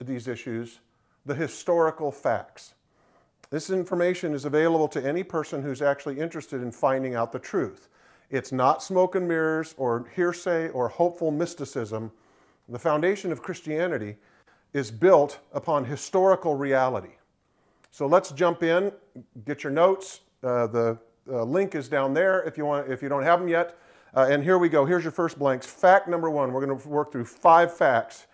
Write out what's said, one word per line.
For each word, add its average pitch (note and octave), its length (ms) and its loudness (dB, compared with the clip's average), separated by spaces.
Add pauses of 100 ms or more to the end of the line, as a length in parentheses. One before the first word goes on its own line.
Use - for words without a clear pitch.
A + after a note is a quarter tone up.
these B2 240 -8
issues, A#2 520 -8 (480)
the C#3+ 80 -4
historical D#3+ 760 -2
facts. - 640 -6 (800)
This D#3 180 -8
information F3+ 640 -2
is C#3 120 -8
available D#3 420 2
to C3+ 200 -4
any E3 140 -2
person D#3+ 400 -6
who's C#3 220 -6
actually C#3 360 -2
interested D3+ 440 -8
in A#2+ 80 -8
finding C3 420 -2
out A#2 180 -2
the C3 60 -10
truth. - 520 -6 (420)
It's C3 200 -4
not C3 300 2
smoke F#3 320 0
and F#3 140 -2
mirrors D#3+ 500 -2
or A#2+ 380 -2
hearsay F3 540 -2
or B2 200 -2
hopeful F3 400 -2
mysticism. A#2 840 -6 (560)
The A#2+ 120 -12
foundation E3+ 520 0
of - 120 -8
Christianity D3+ 720 -6 (580)
is C3 160 -4
built D3 500 6 (140)
upon C#3+ 320 -2
historical F3+ 680 2
reality. C3 580 0 (760)
So - 180 -6
let's F3+ 240 4
jump E3+ 320 0
in, F3+ 280 0 (540)
get C#3+ 180 -8
your C#3+ 80 -4
notes. F#3 500 2 (220)
Uh, B2 220 0
the, A#2 320 0 (340)
uh, A#2 120 -2
link F3+ 320 -2
is C3+ 120 -6
down C3+ 240 0
there F#3 300 2
if D#3 160 -8
you D3+ 80 -4
want, C#3+ 260 -2
if B2+ 120 -6
you C#3 40 -6
don't C#3 140 -2
have E3+ 180 4
'em F#3 80 -4
yet. E3+ 300 0 (380)
Uh, C3 160 6
and C#3+ 120 2
here F#3 140 4
we F3 100 4
go. D3+ 160 4
Here's E3+ 200 2
your D#3+ 80 -4
first E3 260 -2
blanks. C3+ 300 0
Fact F#3+ 400 6
number E3+ 200 -2
one. C#3+ 240 0
We're C3+ 140 -2
gonna C#3 220 -6
work D3 240 -2
through A#2+ 140 -6
five E3+ 460 6
facts, C3 640 0